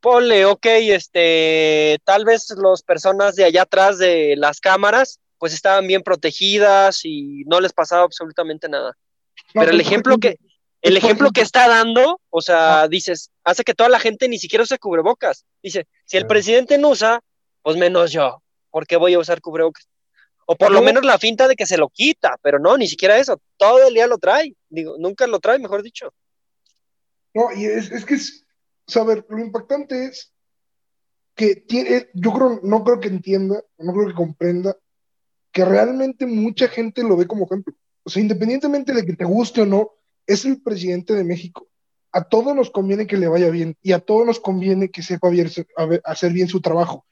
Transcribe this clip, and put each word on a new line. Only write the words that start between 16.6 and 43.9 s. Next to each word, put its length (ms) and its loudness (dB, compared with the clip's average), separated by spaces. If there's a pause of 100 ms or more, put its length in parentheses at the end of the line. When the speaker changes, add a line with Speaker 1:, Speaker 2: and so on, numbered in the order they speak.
Speaker 1:
no 120 4
usa, 320 0 (400)
pues 160 -2
menos 340 2
yo, 300 -2 (300)
¿por 160 -6
qué 100 0
voy 160 4
a 60 4
usar 200 -4
cubrebocas? 480 -6 (580)
O 120 0
por 140 4
lo 80 6
Speaker 2:
No. 60 4
Speaker 1:
menos 200 2
la 120 4
finta 300 0
de 80 4
que 100 -6
se 120 -2
lo 100 2
quita, 540 -2
pero 180 0
no, 180 4
ni 100 0
siquiera 300 2
eso, 240 -2 (160)
todo 300 6
el 60 2
día 140 2
lo 100 0
trae, 360 0 (160)
digo, 300 -10
nunca 280 -4
lo 120 -2
trae, 200 0
mejor 220 -8
dicho. 320 -18 (1200)
Speaker 2:
No, 200 -2
y 120 -8
es, 260 -6
es 140 -12
que 100 -4
es, 300 -12 (420)
o 40 -16
sea, 100 0
a 40 -2
ver, 220 -2
lo 120 -12
impactante 680 -8
es 260 -18 (1040)
que 300 -2
tie-, 240 -4
eh, 240 -2
yo 180 -2
creo, 300 0
no 220 -2
creo 160 0
que 80 -8
entienda, 540 -4 (180)
no 140 -8
creo 140 -2
que 60 -10
comprenda 600 -4 (760)
que 140 0
realmente 600 0
mucha 420 -2
gente 360 -6
lo 140 2
ve 100 0
como 180 -6
ejemplo. 280 -8 (300)
O 60 -16
sea, 120 -4
independientemente 720 -4
de 120 -2
que 80 -6
te 120 -8
guste 360 -2
o 40 4
no, 260 -2 (360)
es 180 -2
el 160 -4
presidente 520 -6
de 100 -2
México. 440 -10 (440)
A 120 -2
todos 320 -2
nos 140 -2
conviene 380 -4
que 100 -4
le 100 -2
vaya 220 0
bien 320 -6
y 120 0